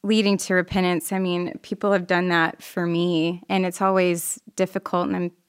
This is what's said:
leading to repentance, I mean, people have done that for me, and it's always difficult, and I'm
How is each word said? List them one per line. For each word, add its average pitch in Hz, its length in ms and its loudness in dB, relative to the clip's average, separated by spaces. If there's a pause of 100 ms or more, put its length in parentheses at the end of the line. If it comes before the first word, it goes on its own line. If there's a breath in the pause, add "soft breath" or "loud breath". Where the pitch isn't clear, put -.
leading 202 360 4
to - 160 -2
repentance, 180 580 0
I 190 80 -2
mean, 180 420 -4
people 202 300 -2
have 180 140 0
done 180 220 0
that 165 340 0
for 175 240 -6
me, 170 640 0
and 190 160 0
it's 180 160 -4
always 185 600 0 (160)
difficult, 185 500 -2
and 185 100 -2
I'm 175 160 -4 (160)